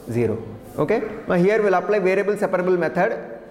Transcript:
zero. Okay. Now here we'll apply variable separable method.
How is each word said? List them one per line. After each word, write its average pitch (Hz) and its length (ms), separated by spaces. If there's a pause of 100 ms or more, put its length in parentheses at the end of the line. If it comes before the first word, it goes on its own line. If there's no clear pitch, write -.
(100)
zero. 110 260 (400)
Okay. 147 240 (260)
Now 180 100
here 208 260
we'll 196 120
apply 185 260
variable 190 360
separable 185 400
method. 175 600 (120)